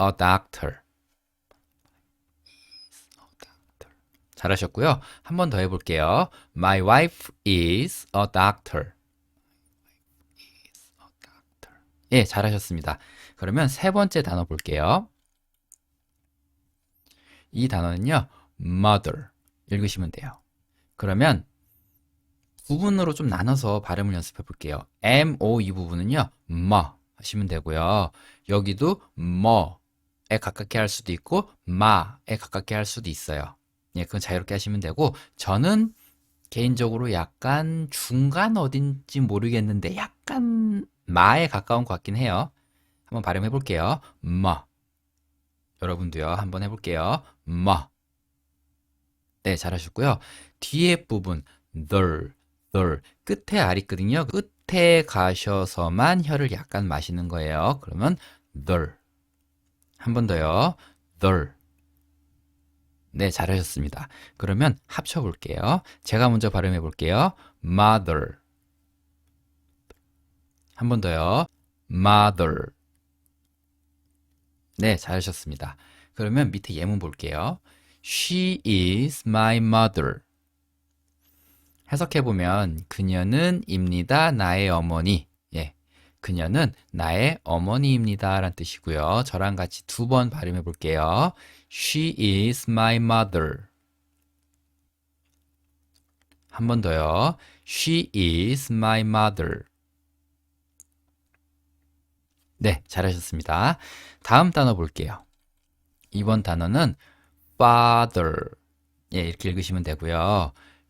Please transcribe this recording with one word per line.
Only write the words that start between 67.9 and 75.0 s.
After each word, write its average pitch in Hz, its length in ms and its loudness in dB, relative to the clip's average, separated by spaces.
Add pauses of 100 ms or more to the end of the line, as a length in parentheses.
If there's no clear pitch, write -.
한 120 140 -2
번 120 100 2
더요. 92 460 0 (440)
Mother. 98 760 4 (2000)
네, 104 200 2
잘하셨습니다. 78 800 -8 (360)